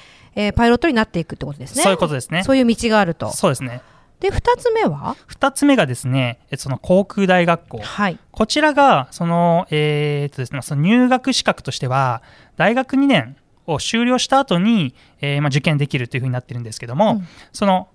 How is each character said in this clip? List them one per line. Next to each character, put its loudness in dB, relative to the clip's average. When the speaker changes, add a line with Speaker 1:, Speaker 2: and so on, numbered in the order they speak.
Speaker 1:
え 0
ー、 -4
パ 4
イ 6
ロ 4
ッ 2
ト 0
に 0
な 2
っ -8
て -6
い -6
く -14
っ -16
て -10
こ -10
と -20
で -16
す -10
ね。 0
Speaker 2:
そ 4
う 4
い -2
う -4
こ 0
と -4
で -2
す -10
ね。 -2
Speaker 1:
そ 2
う 4
い 4
う 2
道 2
が 4
あ 4
る -4
と。 -8
Speaker 2:
そ -2
う 2
で -2
す -8
ね。 -10
Speaker 1:
で、 -2
二 0
つ -2
目 0
は？ -4
Speaker 2:
二 -2
つ -2
目 6
が 4
で -4
す -6
ね、 -2
え、 -8
そ -8
の -4
航 2
空 -2
大 4
学 0
校。 -14
Speaker 1:
は -4
い。 -10
Speaker 2:
こ -2
ち -2
ら 4
が、 4
そ -6
の、 2
え 0
ー -4
っ -12
と -6
で -6
す -16
ね、 -6
そ -6
の 0
入 4
学 0
資 -2
格 -2
と -8
し -8
て -6
は、 -2
大 2
学 -2
二 2
年 0
を -2
修 -2
了 2
し -4
た 2
後 0
に、 2
え -2
ー、 0
ま 0
あ、 2
受 0
験 0
で 0
き -4
る -4
と -6
い -2
う -6
ふ -6
う -4
に -4
な -4
っ -10
て -16
る -10
ん -10
で -12
す -14
け -14
ど -8
も、 2
Speaker 1:
う -2
ん。 -6
Speaker 2:
そ -4
の 0